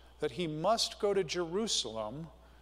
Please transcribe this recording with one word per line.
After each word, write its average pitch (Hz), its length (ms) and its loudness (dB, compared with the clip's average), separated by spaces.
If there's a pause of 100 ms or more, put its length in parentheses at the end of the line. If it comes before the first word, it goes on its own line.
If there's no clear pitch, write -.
(200)
that 147 140 -2
he 170 120 -2
must 165 540 0
go 202 160 4
to 190 80 4
Jerusalem 160 1040 -2 (340)